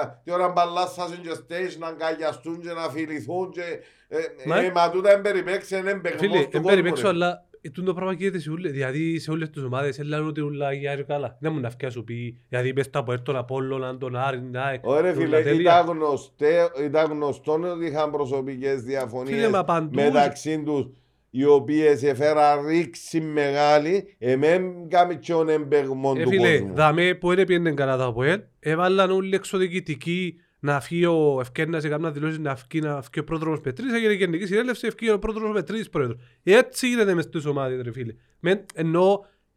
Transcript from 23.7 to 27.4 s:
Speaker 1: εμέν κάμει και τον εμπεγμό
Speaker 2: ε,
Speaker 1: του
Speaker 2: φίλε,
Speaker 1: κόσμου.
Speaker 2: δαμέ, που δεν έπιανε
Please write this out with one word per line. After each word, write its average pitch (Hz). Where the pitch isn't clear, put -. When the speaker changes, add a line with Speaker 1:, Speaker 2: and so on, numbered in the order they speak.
Speaker 1:
εμέν 170
κάμει 175
και 131
τον 160
εμπεγμό 139
Speaker 2:
ε, -
Speaker 1:
του 123
Speaker 2:
φίλε, 180
Speaker 1:
κόσμου. 98
Speaker 2:
δαμέ, 156
που 175
δεν 180
έπιανε 175